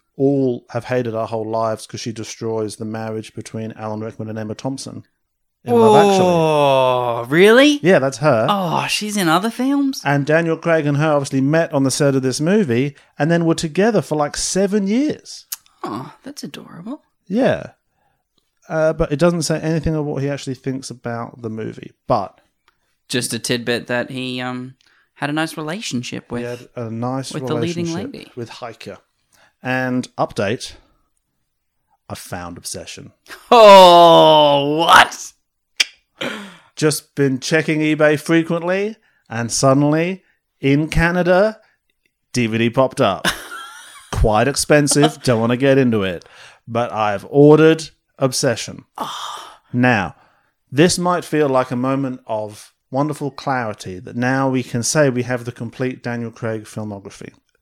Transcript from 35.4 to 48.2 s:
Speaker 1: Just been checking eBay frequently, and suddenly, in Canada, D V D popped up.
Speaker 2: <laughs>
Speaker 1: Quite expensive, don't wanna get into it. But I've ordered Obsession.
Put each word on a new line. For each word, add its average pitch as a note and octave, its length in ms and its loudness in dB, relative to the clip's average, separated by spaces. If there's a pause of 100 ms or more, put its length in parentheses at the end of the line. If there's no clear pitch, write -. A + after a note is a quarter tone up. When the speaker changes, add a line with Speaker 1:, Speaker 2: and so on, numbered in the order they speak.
Speaker 1:
Just D3 380 -2
been C3+ 260 0
checking D#3+ 400 -2
eBay D3+ 380 2
frequently, E3+ 760 -2 (320)
and A2+ 240 -6
suddenly, D3 720 0 (380)
in C#3+ 280 0
Canada, F3+ 720 0 (720)
D B2 140 0
V A2 120 -2
D A#2 120 2
popped C3 300 0
up. G2 260 0 (440)
Speaker 2:
<laughs> - 420 -20
Speaker 1:
Quite A2+ 360 2
expensive, D3 760 2
don't A#2 180 2
wanna A#2 180 0
get C3+ 200 4
into A#2 240 2
it. F2+ 220 -6 (420)
But A#2 260 -4
I've G#2 360 -2
ordered D#3 600 6 (280)
Obsession. B2+ 680 -4 (120)